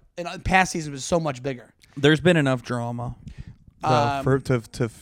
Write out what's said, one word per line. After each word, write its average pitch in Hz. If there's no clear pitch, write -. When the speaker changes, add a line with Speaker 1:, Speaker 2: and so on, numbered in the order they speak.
Speaker 1:
in, 175
uh, 175
past 185
seasons 151
was 135
so 175
much 139
bigger. 127
Speaker 2:
There's 143
been 156
enough 135
drama, 120
uh, 147
Speaker 1:
Um, 135
Speaker 2:
for, 135
to, 127
to, 113